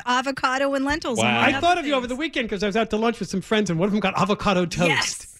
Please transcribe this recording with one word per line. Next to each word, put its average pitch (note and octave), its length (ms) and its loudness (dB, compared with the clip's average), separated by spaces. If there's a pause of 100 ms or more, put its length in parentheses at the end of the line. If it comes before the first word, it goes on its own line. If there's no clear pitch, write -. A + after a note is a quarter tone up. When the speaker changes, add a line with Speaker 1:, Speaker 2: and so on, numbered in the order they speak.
Speaker 1:
avocado C4 720 0
and C4+ 100 0
lentils. C#4+ 320 -2
Speaker 2:
Wow. A3 120 4
Speaker 1:
among A#2+ 140 2
Speaker 3:
I C4 100 4
Speaker 1:
other C#4 80 -2
Speaker 3:
thought F4 180 4
of C#4+ 60 -6
you C#4+ 80 0
Speaker 1:
things. C4+ 40 2
Speaker 3:
over B3 100 -2
the B3 80 -4
weekend C#4 340 -4
'cause G3 140 -4
I G#3 40 0
was F#3+ 100 -2
out A3 140 0
to G#3+ 60 0
lunch A3+ 220 0
with F#3 100 -6
some F#3+ 120 -2
friends, G#3+ 300 0
and D#3+ 80 0
one G3 80 2
of G3 60 0
them G#3+ 60 2
got C4+ 160 0
avocado F#3+ 520 2
toast. E3+ 220 0
Speaker 1:
Yes. - 380 -2 (120)